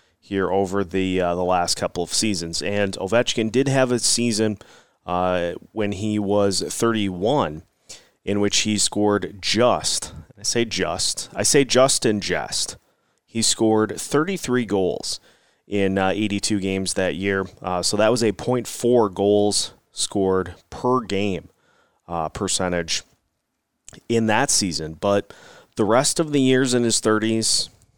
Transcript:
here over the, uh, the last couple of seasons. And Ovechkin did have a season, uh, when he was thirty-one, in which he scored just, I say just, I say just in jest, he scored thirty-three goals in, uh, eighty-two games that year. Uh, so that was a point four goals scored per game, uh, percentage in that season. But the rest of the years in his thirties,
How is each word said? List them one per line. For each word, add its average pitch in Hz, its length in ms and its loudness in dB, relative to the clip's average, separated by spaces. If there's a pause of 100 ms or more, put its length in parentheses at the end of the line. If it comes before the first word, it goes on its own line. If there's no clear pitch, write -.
(200)
here 95 320 -2
over 98 320 0
the, 92 360 -2
uh, 87 160 0
the 90 80 -2
last 90 320 0
couple 87 280 -4
of 82 100 -8
seasons. 85 480 -2
And 101 360 -2
Ovechkin 110 540 0
did 131 160 2
have 131 240 2
a 120 80 2
season, 110 580 0 (480)
uh, 90 480 0 (180)
when 104 200 -2
he 107 260 -2
was 101 440 2
thirty-one, 98 1000 0 (600)
in 101 160 -2
which 101 200 2
he 107 180 0
scored 101 640 0
just, 104 720 0 (240)
I 107 60 -16
say 120 220 0
just, 92 720 -4
I 104 80 -2
say 143 220 4
just 127 400 4
in 107 160 2
jest, - 560 -4 (480)
he 113 160 -6
scored 110 580 2
thirty-three 143 640 0
goals 95 540 -2 (480)
in, 98 300 0
uh, 95 120 2
eighty-two 101 500 -2
games 95 340 -2
that 92 220 -2
year. 95 320 -2 (140)
Uh, 90 200 -4
so 95 160 -2
that 107 140 6
was 120 120 0
a 110 80 2
point 120 360 -4
four 120 420 2
goals 101 640 2 (180)
scored 92 640 -2 (160)
per 127 320 0
game, 98 480 -4 (580)
uh, 82 220 -4
percentage 90 720 -2 (1080)
in 113 200 2
that 113 240 2
season. 80 420 -2
But 101 400 0 (420)
the 113 100 0
rest 120 340 2
of 156 120 -2
the 143 100 2
years 131 320 4
in 120 100 2
his 113 160 0
thirties, 110 720 0 (280)